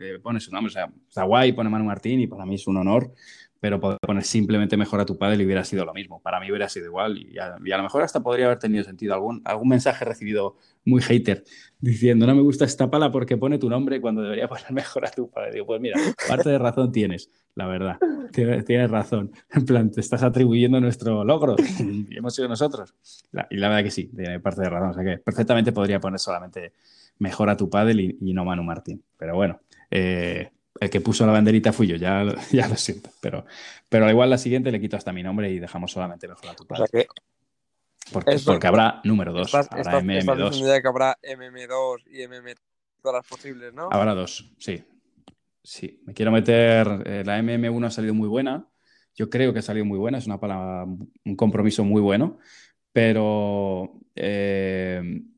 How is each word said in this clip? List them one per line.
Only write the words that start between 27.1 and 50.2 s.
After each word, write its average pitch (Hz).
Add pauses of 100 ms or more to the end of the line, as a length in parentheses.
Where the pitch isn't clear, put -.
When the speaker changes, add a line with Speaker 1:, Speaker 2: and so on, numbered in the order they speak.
Speaker 1:
Mejora 101
tu 98
Padre 104
y, 92
y -
no 92
Manu 87
Martín. 82 (140)
Pero 82
bueno, 92 (300)
eh, 90 (260)
el 101
que 98
puso 113
la 107
banderita 107
fui 110
yo, 85
ya, 95
<laughs> -
ya 117
lo 107
siento. - (100)
Pero, - (440)
pero 110
al 110
igual 123
la 127
siguiente 127
le 110
quito 104
hasta 98
mi 90
nombre 98
y 92
dejamos 87
solamente 87
Mejora -
tu -
Speaker 2:
O -
sea 110
Speaker 1:
Padre. 117
Speaker 2:
que - (1040)
Speaker 1:
Porque, 156
Speaker 2:
esto 139
Speaker 1:
porque 95
habrá 113
número 98
dos, 90
Speaker 2:
estás, 143
Speaker 1:
habrá -
Speaker 2:
estás, 87
estás 139
Speaker 1:
M 95
M 131
dos. 135
Speaker 2:
diciendo 135
ya 135
que 131
habrá 131
M 131
M 127
dos 127
y 131
M 123
M 123
tres, - (380)
todas 127
las 127
posibles, 123
¿no? 160
Speaker 1:
Habrá 104
dos, 90
sí. 90 (760)
Sí, -
me 104
quiero 110
meter, 113
eh, 101
la 101
M 113
M 117
uno 117
ha 110
salido 110
muy 107
buena. 131 (480)
Yo 110
creo 127
que 110
ha 107
salido 107
muy 101
buena, 117
es 110